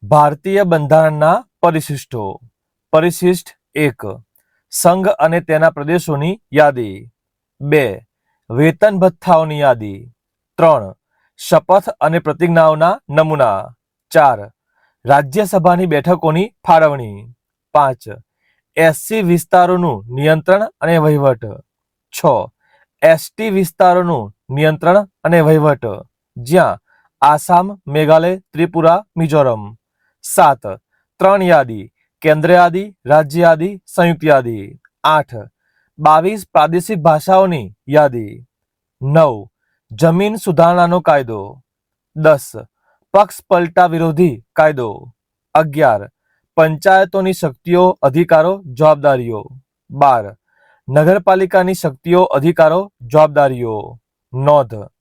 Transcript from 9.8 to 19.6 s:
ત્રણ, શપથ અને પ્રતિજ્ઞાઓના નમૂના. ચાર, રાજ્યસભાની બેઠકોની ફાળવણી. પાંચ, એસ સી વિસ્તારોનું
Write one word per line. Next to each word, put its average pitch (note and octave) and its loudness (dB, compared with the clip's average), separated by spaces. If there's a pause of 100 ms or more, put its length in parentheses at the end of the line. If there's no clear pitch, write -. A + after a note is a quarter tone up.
ત્રણ, C#3 2 (420)
શપથ F#3 0
અને D#3+ -2
પ્રતિજ્ઞાઓના E3 0
નમૂના. C3+ -2 (360)
ચાર, A#2+ 2 (540)
રાજ્યસભાની F3 0
બેઠકોની E3 -2 (140)
ફાળવણી. B2+ 0 (380)
પાંચ, C#3 -2 (680)
એસ D#3+ 2
સી A3 -6
વિસ્તારોનું F3 0